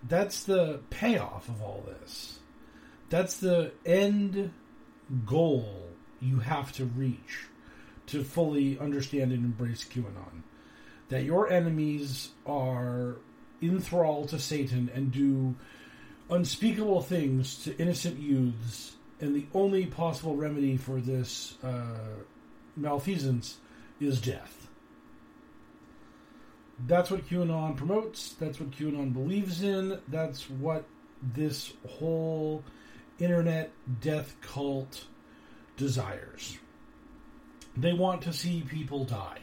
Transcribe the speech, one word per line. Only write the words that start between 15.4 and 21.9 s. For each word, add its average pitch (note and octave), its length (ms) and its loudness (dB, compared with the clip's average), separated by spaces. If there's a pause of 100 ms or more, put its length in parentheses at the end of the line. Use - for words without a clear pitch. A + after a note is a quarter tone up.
unspeakable G3 680 4
things C3+ 640 0
to D3+ 140 -4
innocent E3+ 400 0
youths, B2 800 0 (240)
and C#3+ 140 0
the C#3+ 200 0
only G3 320 4
possible D#3+ 500 -2
remedy C#3+ 400 2
for C3 240 -2
this, B2+ 640 -2
uh, A2+ 560 -6 (560)